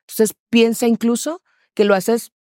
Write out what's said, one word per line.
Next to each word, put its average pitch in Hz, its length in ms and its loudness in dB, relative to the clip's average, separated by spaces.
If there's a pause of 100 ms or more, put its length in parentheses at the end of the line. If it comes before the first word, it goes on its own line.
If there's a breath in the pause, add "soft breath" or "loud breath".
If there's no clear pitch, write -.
Entonces, - 340 -2 (140)
piensa 233 360 2
incluso 233 560 -2 (340)
que 208 100 2
lo 202 100 2
haces 226 380 -4 (100)